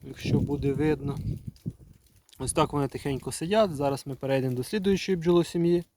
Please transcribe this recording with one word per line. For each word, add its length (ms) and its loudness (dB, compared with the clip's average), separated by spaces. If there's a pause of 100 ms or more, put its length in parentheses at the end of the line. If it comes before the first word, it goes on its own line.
якщо 360 -2
буде 340 -2
видно. 440 -2 (1200)
Ось 140 -4
так 200 2
вони 140 0
тихенько 440 -4
сидять. 440 2
Зараз 320 -2
ми 80 -6
перейдемо 400 0
до 80 -2
слідуючої 520 0
бджолосім'ї. 680 2 (140)